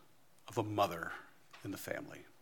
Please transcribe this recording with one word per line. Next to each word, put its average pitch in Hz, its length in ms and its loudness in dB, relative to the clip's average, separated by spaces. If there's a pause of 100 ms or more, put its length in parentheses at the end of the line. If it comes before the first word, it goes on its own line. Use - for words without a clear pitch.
(460)
of - 100 -10
a 120 60 6
mother 101 500 4 (520)
in 98 80 -4
the 90 40 -4
family. - 440 -4 (220)